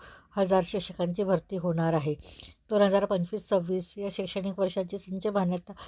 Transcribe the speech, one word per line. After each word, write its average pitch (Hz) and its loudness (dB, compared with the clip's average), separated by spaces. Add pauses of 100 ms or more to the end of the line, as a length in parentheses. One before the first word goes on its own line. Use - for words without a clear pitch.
(380)
हजार 190 4
शिक्षकांची 175 -2
भरती 190 0
होणार 165 2
आहे. 151 2 (560)
दोन 208 4
हजार 196 4
पंचवीस 196 -2
सव्वीस 185 0
या 202 -4
शैक्षणिक 190 -4
वर्षाची 190 -2
संच 185 -6
मान्यता 185 0 (140)